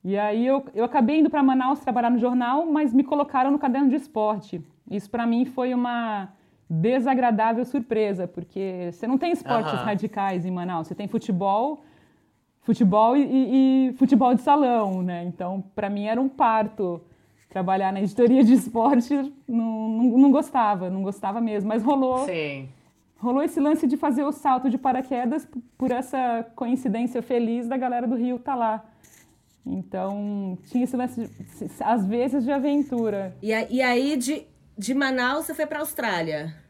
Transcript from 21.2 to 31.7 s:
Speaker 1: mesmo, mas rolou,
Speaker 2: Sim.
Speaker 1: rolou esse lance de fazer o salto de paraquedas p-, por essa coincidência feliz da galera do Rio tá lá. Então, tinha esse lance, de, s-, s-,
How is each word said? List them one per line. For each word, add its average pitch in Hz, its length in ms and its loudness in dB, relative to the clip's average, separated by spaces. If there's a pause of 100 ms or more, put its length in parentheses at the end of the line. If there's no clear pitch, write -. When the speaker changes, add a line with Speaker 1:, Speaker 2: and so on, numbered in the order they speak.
Speaker 1:
mesmo, 214 300 -2
mas 220 140 0
rolou, 262 420 2
Speaker 2:
Sim. 147 420 -6 (520)
Speaker 1:
rolou 254 240 0
esse 330 160 -2
lance 302 280 2
de 254 80 2
fazer 285 280 0
o 285 100 0
salto 262 380 0
de 254 60 -2
paraquedas 254 680 -2
p-, - 140 -14 (180)
por 254 140 -2
essa 247 540 -2 (100)
coincidência 240 680 -4
feliz 240 480 -2
da 262 80 -2
galera 247 300 -2
do 254 80 0
Rio 247 240 -2
tá 269 160 -6
lá. 220 280 -2 (840)
Então, 190 1000 -6
tinha 247 180 -2
esse 254 140 -4
lance, 247 240 -4
de, - 220 -12
s-, - 220 -14
s-, - 180 -10